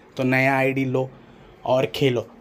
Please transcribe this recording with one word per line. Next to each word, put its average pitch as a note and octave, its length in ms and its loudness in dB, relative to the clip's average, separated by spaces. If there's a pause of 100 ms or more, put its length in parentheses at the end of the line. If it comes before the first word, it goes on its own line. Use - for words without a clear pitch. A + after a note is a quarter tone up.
(180)
तो C3+ 60 -2
नया C3 340 2
आईडी C3+ 280 0
लो C3 240 -2 (560)
और C3 200 2
खेलो। B2 400 0 (160)